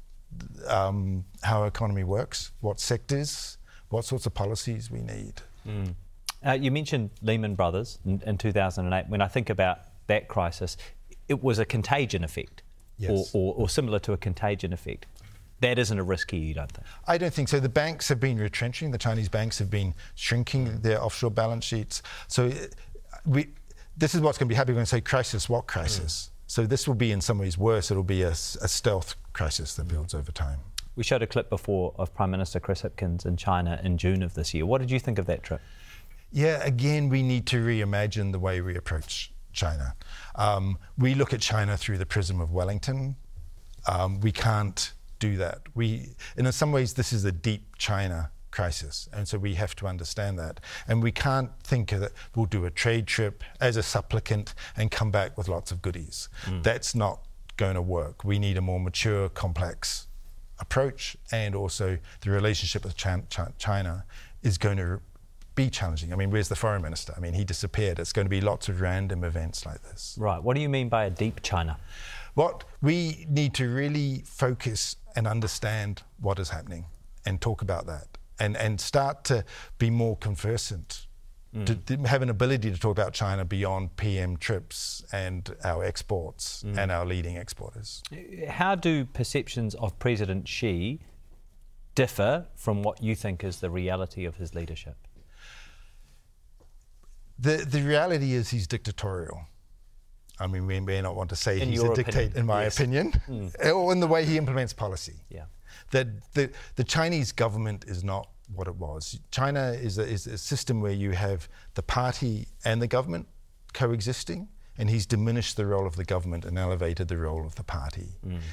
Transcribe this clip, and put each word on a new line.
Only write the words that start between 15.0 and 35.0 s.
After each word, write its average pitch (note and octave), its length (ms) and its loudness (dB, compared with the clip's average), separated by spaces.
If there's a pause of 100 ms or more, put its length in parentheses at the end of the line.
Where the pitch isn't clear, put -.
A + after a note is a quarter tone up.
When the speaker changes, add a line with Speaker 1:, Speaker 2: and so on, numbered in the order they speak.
Speaker 2:
That B2 180 4
isn't A2 200 2
a F#2+ 40 2
risk F2+ 280 0
here, F2 100 -2
you D#2 140 -4
don't C#2+ 180 -6
think? - 140 -12 (200)
Speaker 1:
I E3+ 120 4
don't E3+ 160 0
think C#3 160 0
so. C#3+ 100 4
The C3 80 2
banks D3+ 400 2
have C3 100 4
been B2+ 200 2
retrenching. A#2+ 540 -2
The A#2+ 60 -2
Chinese A2+ 300 0
banks A2 300 0
have G2 100 0
been G2 260 0 (200)
shrinking B2 520 0
Speaker 2:
Mm. A2 160 -2
Speaker 1:
their A2 200 4
offshore A2+ 280 0
balance A2+ 360 0
sheets. - 360 -4 (260)
So, B2 180 4
uh, B2 60 2 (720)
we, D3 220 4 (460)
this D#3 200 4
is E3 80 4
what's D3 160 4
gonna B2+ 100 2
be A2+ 60 2
happening. B2 220 4
We're - 20 4
gonna A#2 80 4
say, A#2 160 2
"Crisis? - 480 0
What A#2+ 160 2
crisis?" D#2+ 640 -2
Speaker 2:
Mm. - 0 - (160)
Speaker 1:
So A2+ 200 2
this B2+ 220 2
will C3+ 60 4
be A2+ 180 4
in G2 80 2
some G#2 180 2
ways F#2 200 0
worse. G#2+ 320 4
It'll F#2+ 120 4
be F#2 200 4
a F2 80 4
s-, - 320 -2
a A2 60 2
stealth - 480 2 (180)
crisis - 400 -2
that D2 120 -4
Speaker 2:
Mm. F2 40 -4
Speaker 1:
builds D#2+ 240 0
over D2 180 -4
time. C#2+ 280 -2 (360)
Speaker 2:
We A#2 80 -2
showed B2 180 4
a A2 40 2
clip - 240 -2
before F#2+ 480 0
of F#2 160 -2
Prime F#2+ 160 2
Minister F#2 280 0
Chris F#2+ 220 0
Hipkins F2 460 -2
in F2 100 2
China F2 480 2
in F2+ 140 2
June F#2 240 4
of E2+ 100 -2
this - 220 -2
year. D#2 100 2
What B2 160 4
did B2 100 -2
you B2+ 80 2
think A#2 200 0